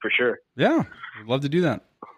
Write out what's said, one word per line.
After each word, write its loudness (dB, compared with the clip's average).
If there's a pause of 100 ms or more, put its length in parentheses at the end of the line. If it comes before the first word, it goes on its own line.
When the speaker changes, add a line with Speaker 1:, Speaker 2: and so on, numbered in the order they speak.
Speaker 1:
for -2
sure. 0 (160)
Speaker 2:
Yeah, 4 (360)
we'd -20
love 0
to -2
do 2
that. 0 (320)